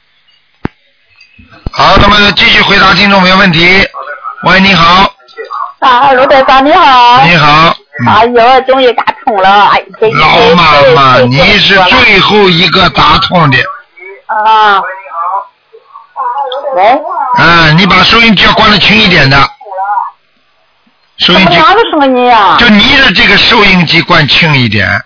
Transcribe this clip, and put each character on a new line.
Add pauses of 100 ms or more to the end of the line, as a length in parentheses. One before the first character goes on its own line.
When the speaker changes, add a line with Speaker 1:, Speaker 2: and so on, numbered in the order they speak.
(1700)
Speaker 1:
好，
那
么
继
续
回
答
听
众
朋
友
问
题。 (560)
喂，
你
好。 (680)
Speaker 2:
啊，
卢
台
长，
你
好。
Speaker 1:
你
好。 (240)
嗯。
Speaker 2:
哎
呦，
终
于
打 (220)
通
了，
哎， (160)
这
一
Speaker 1:
老 (180)
妈 (240)
妈，
Speaker 2:
这
一
Speaker 1:
你 (160)
是
最
后
一
个
打
通
的。 (720)
Speaker 2:
啊。 (1900)
喂。 (520)
Speaker 1:
啊，
你
把
收
音
机
要
关
得
轻
一
点
的。 (1800)
收
音
机。
Speaker 2:
怎
么 (100)
哪
个 (100)
声
音
啊？
Speaker 1:
就
你
的
这
个
收
音
机
关
轻
一
点。 (180)